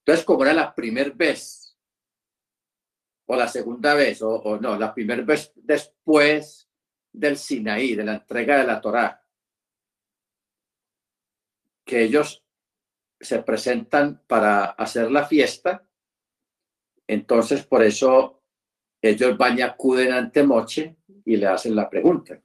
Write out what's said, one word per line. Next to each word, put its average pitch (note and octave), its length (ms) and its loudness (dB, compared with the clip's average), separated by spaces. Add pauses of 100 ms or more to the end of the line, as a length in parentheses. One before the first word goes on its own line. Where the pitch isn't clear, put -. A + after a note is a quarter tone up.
Entonces, E3 240 2
como C3+ 200 2
era C#3+ 80 4
la D#3+ 220 0
primera C3 400 -4
vez, - 640 -6 (1500)
o B2 100 -2
la A#2 120 0
segunda B2 460 -2
vez, C3 280 0
o, A2 80 -2
o G#2+ 280 -4
no, A2 180 -4
la G#2 160 -6
primera A#2 300 -6
vez D3+ 320 -2
después D3+ 1120 0 (440)
del C#3+ 240 -2
Sinaí, A2+ 580 -4
de G#2 100 -6
la G#2+ 100 -4
entrega A#2 440 0
de C3 80 2
la A2+ 140 -4
Torá, G#2+ 420 -4 (2500)
que A#2 200 0
ellos C#3+ 400 -2 (760)
se - 220 -4
presentan B2 840 -2
para G#2+ 380 2
hacer A2+ 460 -4
la C#3+ 160 0
fiesta, D#3 600 -2 (1200)
entonces A2+ 600 0
por B2 160 4
eso B2+ 600 2 (580)
ellos A2+ 360 2
van B2 220 2
y C3 40 0
acuden B2+ 500 0
ante B2+ 300 0
Moche C#3+ 540 0 (280)
y A2+ 120 0
le G2+ 100 0
hacen G#2+ 300 -2
la G#2 140 -2
pregunta - 540 0